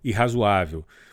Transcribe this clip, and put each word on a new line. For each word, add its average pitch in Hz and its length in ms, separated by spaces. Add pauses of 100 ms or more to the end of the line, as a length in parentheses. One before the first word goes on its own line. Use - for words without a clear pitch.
e 123 80
razoável, 101 720 (300)